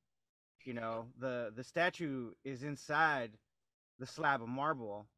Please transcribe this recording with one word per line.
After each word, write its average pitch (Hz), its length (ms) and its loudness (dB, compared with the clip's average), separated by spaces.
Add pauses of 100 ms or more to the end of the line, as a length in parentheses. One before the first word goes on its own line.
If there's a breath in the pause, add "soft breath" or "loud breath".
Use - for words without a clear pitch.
(640)
You 127 80 -4
know, 113 340 -2 (100)
the, 120 380 -2
the 123 80 -6
statue 147 680 0 (120)
is 131 200 -6
inside 147 680 2 (680)
the 127 60 -6
slab 143 360 2
of 117 80 -4
marble. 123 580 -2 (100)